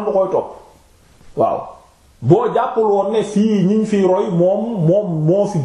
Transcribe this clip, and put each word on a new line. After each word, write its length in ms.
nga 60
koy 200
topp. 240
Waaw, 240
boo 320
jàppul 300
woon 280
ne 120
fii 420
ñi 120
ñu 80
fiy 180
roy, 280
moom, 560
moom 380
moo 200
fi 200